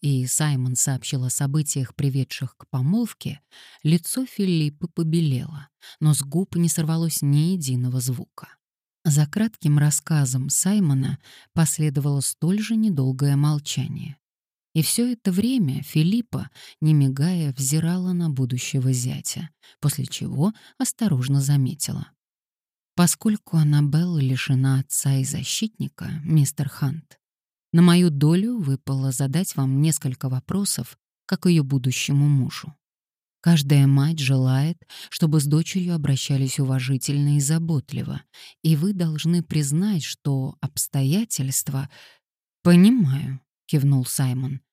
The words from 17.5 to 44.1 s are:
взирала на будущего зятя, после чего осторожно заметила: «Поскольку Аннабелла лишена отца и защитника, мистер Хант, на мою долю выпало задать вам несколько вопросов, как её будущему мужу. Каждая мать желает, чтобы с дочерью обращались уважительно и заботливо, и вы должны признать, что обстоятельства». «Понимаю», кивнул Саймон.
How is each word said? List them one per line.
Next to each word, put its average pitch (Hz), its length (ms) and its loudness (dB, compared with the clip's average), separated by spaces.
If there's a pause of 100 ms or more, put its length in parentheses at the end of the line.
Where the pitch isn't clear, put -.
взирала 165 580 -2
на 175 180 -2
будущего 131 640 -2
зятя, 131 580 -6 (300)
после 143 260 -2
чего 143 460 -2 (260)
осторожно 139 640 0
заметила: 135 680 -2 (840)
«Поскольку - 640 0
Аннабелла 151 640 2
лишена 131 600 0
отца - 360 -2
и 135 80 0
защитника, 139 1040 -6
мистер 147 420 2
Хант, - 520 -8 (520)
на 165 100 6
мою 175 280 6
долю 170 480 2
выпало 135 560 -4
задать 139 420 -2
вам 135 260 0
несколько 139 460 -2
вопросов, - 720 -4 (280)
как - 200 -4
её 170 180 6
будущему 139 640 0
мужу. 143 480 0 (640)
Каждая 143 480 4
мать 139 320 2
желает, 135 580 0 (320)
чтобы 156 300 2
с 139 60 2
дочерью 170 500 0
обращались 139 640 0
уважительно 139 800 0
и - 20 4
заботливо, 143 840 -2 (380)
и 156 140 4
вы 170 160 0
должны 170 500 0
признать, 156 640 -2
что 135 560 -4
обстоятельства». 139 1300 -4 (720)
«Понимаю», 175 800 6 (260)
кивнул 139 400 2
Саймон. 131 560 -4 (120)